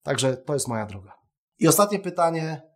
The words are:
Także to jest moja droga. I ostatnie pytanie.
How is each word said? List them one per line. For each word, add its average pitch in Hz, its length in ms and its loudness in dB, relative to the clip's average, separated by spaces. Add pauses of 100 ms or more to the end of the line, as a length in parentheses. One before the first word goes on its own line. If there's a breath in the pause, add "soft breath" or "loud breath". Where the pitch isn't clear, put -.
Także 131 340 0
to 147 180 -6
jest 131 140 -2
moja 110 180 -4
droga. 98 260 -16 (460)
I 160 100 4
ostatnie 202 300 4
pytanie. 165 640 -2 (140)